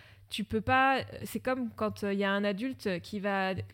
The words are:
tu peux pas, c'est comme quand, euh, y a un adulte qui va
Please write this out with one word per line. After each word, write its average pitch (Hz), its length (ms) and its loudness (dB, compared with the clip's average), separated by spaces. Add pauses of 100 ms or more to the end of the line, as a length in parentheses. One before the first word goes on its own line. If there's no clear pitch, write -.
(300)
tu 208 160 -4
peux 220 160 0
pas, 262 400 4 (240)
c'est - 160 -6
comme 254 300 0
quand, 208 320 -4
euh, 202 100 0
y 202 100 2
a 196 80 2
un 202 140 2
adulte 208 560 -2
qui 208 180 -8
va 190 360 0 (180)